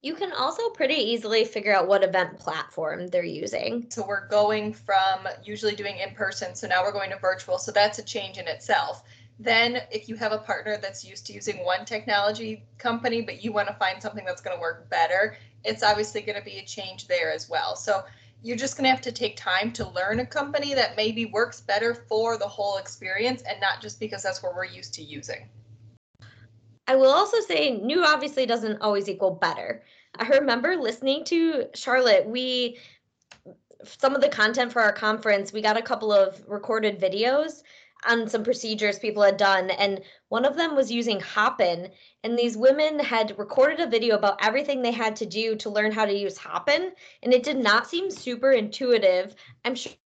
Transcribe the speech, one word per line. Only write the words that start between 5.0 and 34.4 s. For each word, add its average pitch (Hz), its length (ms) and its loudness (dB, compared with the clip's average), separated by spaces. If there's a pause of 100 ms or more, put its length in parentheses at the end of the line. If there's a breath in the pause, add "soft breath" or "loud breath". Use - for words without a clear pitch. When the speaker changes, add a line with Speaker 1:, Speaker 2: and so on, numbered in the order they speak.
Speaker 2:
usually 208 320 -4
doing 202 240 -8
in 196 160 -8
person, 190 400 -6
so - 120 -10
now 185 140 2
we're 202 100 2
going 196 200 -4
to 196 80 -10
virtual. 185 400 -2
So - 120 -8
that's 208 280 4
a 214 40 -12
change 196 360 -8
in 175 80 -8
itself. 156 560 -2 (340 soft breath)
Then 233 540 0
if 214 180 -8
you 220 60 -8
have 220 160 -2
a 214 80 -2
partner 208 380 -4
that's 196 280 -10
used 190 220 -18
to 208 60 -16
using 202 300 -8
one 185 220 0
technology 214 760 -2 (160)
company, 233 420 -2
but - 220 -10
you 226 80 -4
wanna 202 260 -2
find 190 240 -2
something 208 240 -10
that's 185 160 -8
gonna 180 180 -6
work 165 300 -6
better, 180 480 2 (260 loud breath)
it's 220 200 -4
obviously 214 380 2
gonna 202 200 -6
be 196 160 -16
a 190 80 -14
change 190 420 -14
there 165 240 0
as 160 160 -8
well. 165 280 -4
So 190 280 -2 (400 loud breath)
you're 233 140 -4
just 269 180 -4
gonna 262 140 2
have 262 120 2
to 240 100 -6
take 233 260 -4
time 196 360 -2
to 208 160 -8
learn 196 300 -2
a 247 60 -2
company 285 480 -4
that 247 220 2
maybe 220 300 -2
works 220 360 -2
better 226 320 0
for 226 440 -2
the 202 100 -4
whole 202 300 -4
experience 196 680 -4
and 208 180 -8
not 196 200 -2
just 214 180 -14
because 208 240 -8
that's 190 180 -4
what 180 140 -6
we're 185 100 -6
used 180 300 -16
to 156 80 -16
using. 135 440 -12 (1400 soft breath)
Speaker 1:
I 262 80 4
will 269 160 8
also 415 300 4
say 302 300 0
new 247 320 0
obviously 294 420 2
doesn't 220 360 -2
always 202 260 0
equal 190 240 0
better. - 520 -4 (340 soft breath)
I 226 100 -4
remember 269 480 4
listening 269 500 -2
to 330 480 0
Charlotte, 240 540 4
we, 247 520 -2 (1040 loud breath)
some 269 320 -2
of 262 60 2
the - 80 6
content 240 420 2